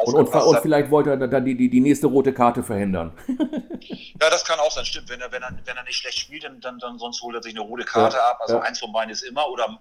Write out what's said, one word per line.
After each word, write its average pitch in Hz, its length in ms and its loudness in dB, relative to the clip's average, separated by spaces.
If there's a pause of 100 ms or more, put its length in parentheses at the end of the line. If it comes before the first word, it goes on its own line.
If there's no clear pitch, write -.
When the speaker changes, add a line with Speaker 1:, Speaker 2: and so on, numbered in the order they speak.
Speaker 1:
Und, 123 100 2
und, 151 80 8
Speaker 2:
ausgepasst 131 260 4
Speaker 1:
und - 80 8
Speaker 2:
hat. - 60 2
Speaker 1:
vielleicht 147 280 2
wollte 147 200 4
er 135 60 2
dann 131 280 0
die, 127 120 -2
die, 123 140 4
die 123 100 6
nächste 143 260 4
rote 131 260 4
Karte 120 300 2
verhindern. 95 500 -2 (140)
<laughs> 277 420 -4 (540)
Speaker 2:
Ja, 156 60 6
das 165 160 2
kann 165 160 0
auch 151 100 4
sein, 127 140 -4
stimmt. 117 240 -8
Wenn 123 140 -10
er, 123 100 -10
wenn 123 100 -8
er, 127 80 -10 (140)
wenn 123 140 -10
er 127 60 -12
nicht 127 120 -8
schlecht - 220 -8
spielt, 147 260 -12
dann, 131 160 -16
dann, 123 180 -12
dann 120 200 -12
sonst 117 240 -10
holt 117 120 -10
er 117 80 -8
sich 113 120 -14
eine 110 80 -10
rote 113 220 -10
Karte - 340 2
Speaker 1:
Ja. 120 140 4
Speaker 2:
ab. 120 100 -6
Also 113 140 0
Speaker 1:
Ja. 113 40 0
Speaker 2:
eins 117 180 -4
von 113 140 -10
beiden 110 180 -2
ist 107 120 -10
immer 135 260 -4
oder 113 320 -6